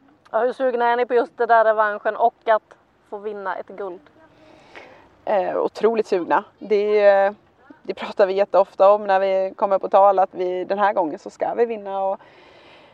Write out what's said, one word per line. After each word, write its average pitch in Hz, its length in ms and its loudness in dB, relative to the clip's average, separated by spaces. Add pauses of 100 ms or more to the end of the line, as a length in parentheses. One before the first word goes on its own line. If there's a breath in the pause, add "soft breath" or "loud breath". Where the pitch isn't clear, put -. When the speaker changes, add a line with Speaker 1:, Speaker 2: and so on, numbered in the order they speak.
(320)
Speaker 1:
Ja, 226 80 -2
hur 240 140 -2
sugna 240 360 -2
är 240 80 0
ni 247 80 0
på 247 80 -4
just 240 240 0
det 240 80 -2
där 226 200 4
revanschen 214 500 0
och 233 200 0 (100)
att 220 180 2 (460)
få 214 80 -14
vinna 202 380 -10
ett - 120 -12
guld? 190 340 -14 (1200 loud breath)
Speaker 2:
Eh, 185 320 -2
otroligt 214 500 -2
sugna. 175 360 0 (160)
Det, 202 760 2 (500)
det 190 100 -10
pratar 214 340 0
vi 190 60 -4
jätteofta 196 600 2
om 208 140 -2
när 190 120 2
vi 190 360 0
kommer 196 240 -2
på 185 100 -6
tal, 196 300 6
att 190 140 2
vi, 180 300 -6
den 196 160 -6
här 208 140 0
gången 180 260 -4
så 208 100 -18
ska - 240 -6
vi 226 120 0
vinna. 196 380 -8
Och 196 160 -4 (720 soft breath)